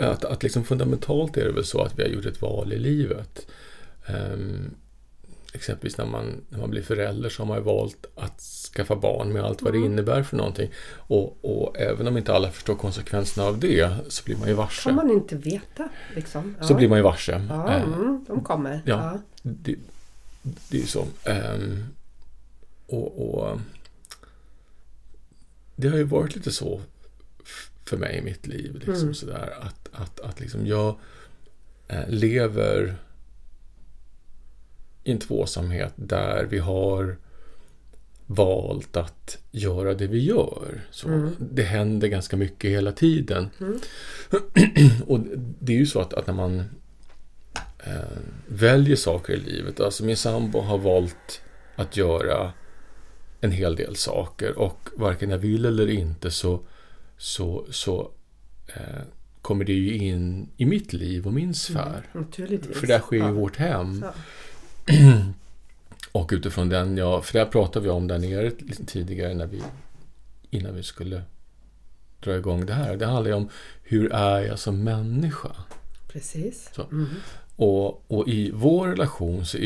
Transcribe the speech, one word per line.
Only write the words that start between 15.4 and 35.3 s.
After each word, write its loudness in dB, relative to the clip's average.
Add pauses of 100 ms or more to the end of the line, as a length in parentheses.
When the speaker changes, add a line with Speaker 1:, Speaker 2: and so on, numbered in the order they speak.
Speaker 2:
liksom. -6
Speaker 1:
Så 6
Speaker 2:
Ja. 8
Speaker 1:
blir 8
man 8
ju 8
varse. 4
Speaker 2:
Ja, -2
Speaker 1:
Ehm, 2
Speaker 2:
mm, 0
de -2
kommer. -2
Speaker 1:
ja, 0
Speaker 2:
Ja. -6 (240)
Speaker 1:
det, -4 (960)
det -2
är 0
ju -4
så. -2 (180)
Ehm, -2 (1040)
och, -4
och -2 (2250)
det 0
har 4
ju 4
varit 0
lite -4
så -4 (600)
f-, -16 (140)
för -4
mig -2
i -4
mitt -8
liv. -8
Liksom, -4
Speaker 2:
Mm. 2
Speaker 1:
sådär, -8
att, -12
att, -8
att -10
liksom -4
jag, 2 (920)
eh, -4
lever 2 (2000)
i 0
en 2
tvåsamhet -2